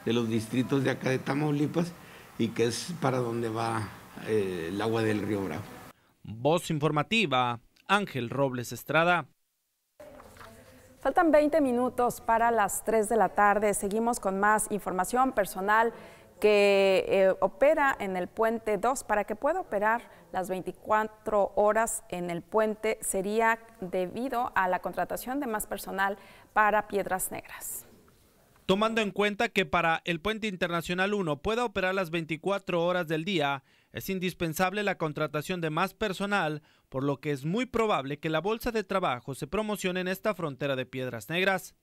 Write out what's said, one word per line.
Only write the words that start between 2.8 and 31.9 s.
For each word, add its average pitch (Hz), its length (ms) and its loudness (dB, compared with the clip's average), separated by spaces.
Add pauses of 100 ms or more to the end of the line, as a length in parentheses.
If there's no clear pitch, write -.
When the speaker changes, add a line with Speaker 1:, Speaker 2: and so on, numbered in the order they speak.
Speaker 1:
para 127 200 0
donde 117 300 -4
va, 113 400 -4 (360)
eh, 92 440 -2
el 101 120 -4
agua 113 220 0
del 107 180 0
río 98 220 -2
Bravo. 87 180 -6 (640)
Speaker 2:
Voz 143 480 -2
informativa, 147 880 0 (280)
Ángel 151 440 -2
Robles 127 400 -2
Estrada. 160 560 0 (1700)
Speaker 3:
Faltan 330 320 4
veinte 302 300 6
minutos 247 580 2
para 226 300 2
las 214 340 0
tres 220 240 2
de 233 80 2
la 190 140 6
tarde. 202 460 4
Seguimos 226 440 0
con 190 200 -2
más 208 320 4
información. 196 600 0
Personal 214 600 2 (480)
que, 202 680 6
eh, 190 320 4
opera 277 600 4
en 190 180 -4
el 180 100 -4
puente 220 520 -2
dos, 254 240 0
para 208 200 0
que 208 120 -6
pueda 330 260 -2
operar 220 500 -2 (220)
las 185 160 -4
veinticuatro 208 1040 0
horas 214 540 2
en 175 200 -4
el 170 120 -4
puente, 220 600 0
sería 220 580 0 (200)
debido 220 760 -4
a 185 120 2
la 180 120 0
contratación 185 600 -4
de 285 80 -4
más 214 200 -4
personal 196 500 -4 (340)
para 208 360 2
Piedras 185 440 -4
Negras. - 540 -12 (800)
Speaker 2:
Tomando 220 340 2
en 208 120 -2
cuenta 208 380 -2
que 190 160 0
para 165 380 0
el 170 160 -4
puente 214 280 -4
internacional 180 680 -2
uno 160 280 -2
pueda 226 220 -2
operar 190 320 -2